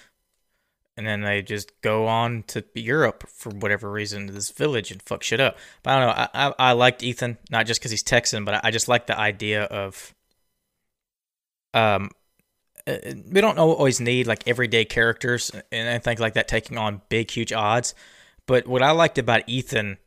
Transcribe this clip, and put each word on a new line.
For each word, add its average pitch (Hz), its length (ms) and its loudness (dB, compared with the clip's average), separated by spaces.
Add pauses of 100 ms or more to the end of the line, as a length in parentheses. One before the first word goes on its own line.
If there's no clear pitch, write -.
(1000)
And 107 80 -8
then 104 160 -4
they 101 180 0
just 101 400 -10
go 110 260 2
on 117 420 0
to 110 140 -8 (120)
Europe 117 520 0
for - 240 -16
whatever 101 400 -4
reason 101 360 -8
to 95 80 -12
this 101 160 -8
village 135 400 -2
and 98 100 -16
fuck - 220 -8
shit 113 180 -2
up. 131 160 2 (260)
But 127 100 0
I 135 60 4
don't 123 100 4
know. 120 260 0
I, 139 140 0
I, 131 100 -4
I 127 140 6
liked 123 300 4
Ethan, 120 360 -6 (120)
not 113 140 0
just 113 160 -2
'cause 123 100 -8
he's 110 120 -4
Texan, 117 420 0
but 101 120 -2
I, - 80 0
I 113 60 2
just 110 160 -2
like 120 200 2
the - 120 -2
idea 107 460 -2
of, 98 500 -8 (1600)
um, 104 380 2 (760)
uh, 135 120 -6 (320)
we 190 100 6
don't 214 180 2
always 151 420 4
need, 123 260 2
like, 110 200 -2
everyday 117 380 2
characters 117 640 0 (220)
and, 113 160 -4
and 120 160 -4
things 117 160 -2
like 110 140 0
that 110 140 0
taking 117 280 -4
on 104 320 -4
big, 113 220 0
huge 117 220 -4
odds. 110 420 0 (520)
But 127 200 4
what 123 160 2
I 139 80 6
liked 165 260 4
about 117 320 2
Ethan 113 580 -4